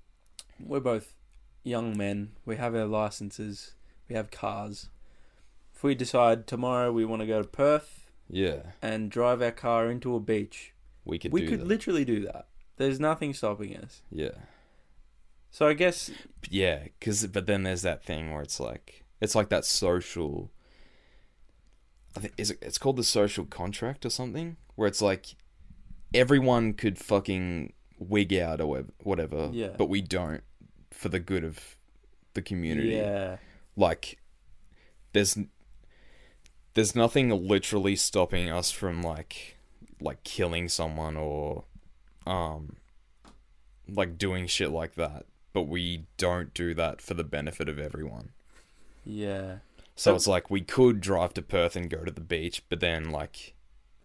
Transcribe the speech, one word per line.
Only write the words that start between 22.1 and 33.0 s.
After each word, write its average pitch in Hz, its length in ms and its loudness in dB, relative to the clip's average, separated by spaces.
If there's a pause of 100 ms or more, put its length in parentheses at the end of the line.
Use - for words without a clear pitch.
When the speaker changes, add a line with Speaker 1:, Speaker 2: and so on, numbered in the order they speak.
Speaker 2:
I 95 60 -8
think, 98 160 -8
is 104 140 -2
it, - 100 -8
it's - 160 -6
called 131 200 2
the 120 60 0
social 104 420 2
contract 113 600 -6
or 120 40 -4
something, 156 480 -6 (180)
where 107 120 4
it's - 140 2
like, 98 340 2 (800)
everyone 123 600 6
could 104 240 0
fucking 92 760 0 (260)
wig 95 340 2
out 82 280 2
or 69 240 -2 (180)
whatever, 80 500 -2
Speaker 1:
Yeah. 113 240 -6
Speaker 2:
but 107 100 4
we 98 140 2
don't 90 420 -4 (480)
for - 180 -6
the 90 100 0
good 87 240 -2
of - 340 -10 (560)
the 101 80 -4
community. 85 480 -2
Speaker 1:
Yeah. 101 480 -2 (400)